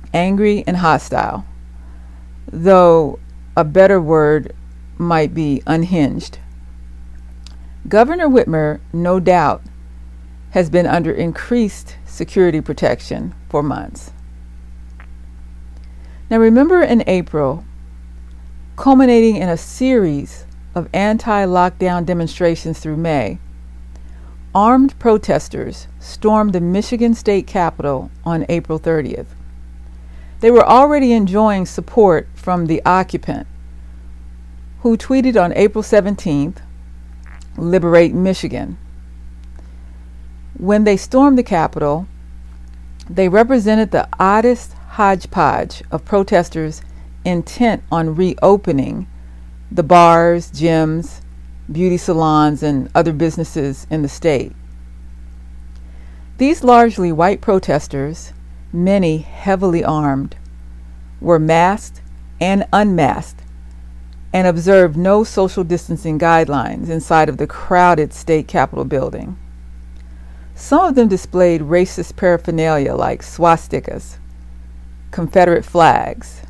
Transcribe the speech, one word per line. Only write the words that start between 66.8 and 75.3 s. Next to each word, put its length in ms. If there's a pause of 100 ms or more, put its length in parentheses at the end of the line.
inside 400
of 80
the 100
crowded 640
state 340
capitol 380
building. 520 (1160)
Some 320
of 100
them 120
displayed 540
racist 540
paraphernalia 800
like 260
swastikas, 960 (920)
Confederate 520